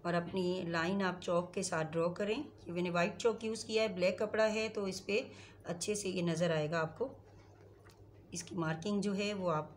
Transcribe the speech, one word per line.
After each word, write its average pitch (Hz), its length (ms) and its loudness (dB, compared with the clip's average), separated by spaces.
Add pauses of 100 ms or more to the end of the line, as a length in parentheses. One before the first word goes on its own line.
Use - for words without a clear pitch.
और 175 100 0
अपनी 180 500 0
लाइन 170 380 0
आप 180 180 0
चॉक 180 340 0
के 196 100 -2
साथ 160 220 0
ड्रॉ 165 240 0
करें। 208 260 -2
ये - 360 -10
मैंने 175 200 0
वाइट 175 240 2
चॉक 220 280 2
यूज़ 220 220 -4
किया 220 160 2
है, 208 120 2
ब्लैक 185 240 4
कपड़ा 214 280 2
है 220 240 0
तो 208 180 -2
इस 185 120 -4
पे 202 180 0 (480)
अच्छे 175 280 -2
से 202 140 -2
ये 185 160 0
नज़र 170 280 2
आएगा 156 280 2
आपको। 226 300 -2 (1200)
इसकी - 220 -8
मार्किंग 170 460 0
जो 202 120 0
है 208 200 0
वो 185 160 0
आप 151 260 0